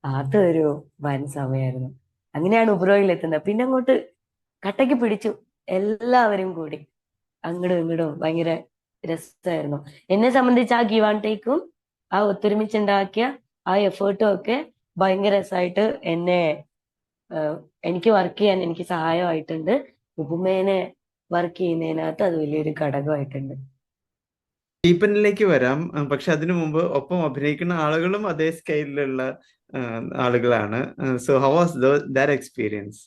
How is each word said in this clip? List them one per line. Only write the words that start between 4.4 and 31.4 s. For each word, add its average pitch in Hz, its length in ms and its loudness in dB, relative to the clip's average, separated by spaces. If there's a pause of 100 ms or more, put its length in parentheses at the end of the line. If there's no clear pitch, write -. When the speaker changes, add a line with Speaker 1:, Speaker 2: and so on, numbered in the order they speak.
Speaker 1:
കട്ടയ്ക്ക് 262 260 0
പിടിച്ചു, 220 420 0 (340)
എല്ലാവരും 208 840 0
കൂടി 151 320 -10 (580)
അങ്ങടും 180 320 -2
ഇങ്ങടും 165 440 -2
ഭയങ്കര 165 380 0 (480)
രസമായിരുന്നു. 160 800 -6 (240)
എന്നെ 214 200 4
സംബന്ധിച്ച് 247 440 4
ആ 233 80 4
give 220 240 2
and 208 160 0
take-ഉം 214 500 -4 (400)
ആ 190 80 0
ഒത്തൊരുമിച്ചുണ്ടാക്കിയ 208 1160 0 (300)
ആ 185 100 2
എഫേർട്ടും 202 560 2
ഒക്കെ 233 380 -4 (260)
ഭയങ്കര 196 420 2
രസമായിട്ട് 185 640 0
എന്നെ 170 600 0 (680)
ഏഹ്, 151 240 -4 (260)
എനിക്ക് 175 260 0
വർക്ക് 196 300 2
ചെയ്യാൻ 196 200 2
എനിക്ക് 170 240 -4
സഹായമായിട്ടുണ്ട്. 165 1040 -2 (300)
ഉപമേനെ 185 760 -2 (380)
വർക്ക് 170 240 -2
ചെയ്യുന്നതിനകത്ത് 160 680 -2
അത് 170 160 0
വലിയൊരു 151 420 -2
ഘടകമായിട്ടുണ്ട്. 139 720 -4 (1300)
Speaker 2:
ടീപ്പനിലേക്ക് 208 600 4
വരാം. 147 540 2
ഉം, 143 100 -4
പക്ഷെ 143 220 -2
അതിനു 160 220 0
മുമ്പ് 160 300 0
ഒപ്പം 175 400 -2
അഭിനയിക്കുന്ന 147 500 -2
ആളുകളും 170 540 0
അതേ 160 240 0
സ്കെയിലിലുള്ള, 139 840 -4 (380)
ഏഹ്, 117 400 -6
ആളുകളാണ്. 120 880 0
ഏഹ്, 131 140 -2
so 131 220 2
how 135 220 4